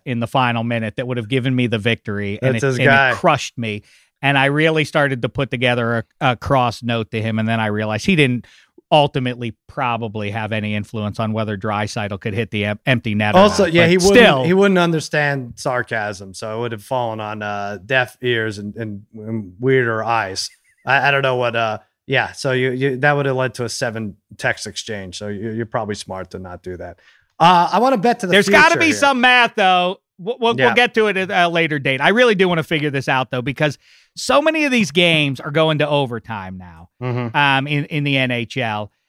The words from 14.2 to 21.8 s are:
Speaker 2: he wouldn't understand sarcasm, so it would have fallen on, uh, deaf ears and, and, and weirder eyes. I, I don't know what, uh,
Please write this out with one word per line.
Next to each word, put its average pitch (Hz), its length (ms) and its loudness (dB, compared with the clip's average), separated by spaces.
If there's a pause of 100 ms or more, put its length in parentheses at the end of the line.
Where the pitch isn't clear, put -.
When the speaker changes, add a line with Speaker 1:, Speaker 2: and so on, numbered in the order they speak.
Speaker 2:
he 170 80 2
wouldn't 196 260 4
understand 147 800 -2
sarcasm, 107 800 -6
so 110 240 -8
it - 20 -4
would 120 120 -6
have 101 120 -12
fallen 120 340 -4
on, 107 240 -8
uh, 101 420 -6
deaf 127 360 -2
ears 113 380 -2
and, 101 180 -12
and, 107 380 -10
and 107 440 -10
weirder 120 460 0
eyes. 107 460 -2 (360)
I, 135 220 2
I - 20 2
don't 139 120 2
know 131 140 0
what, 120 200 -2
uh, 110 220 -2 (280)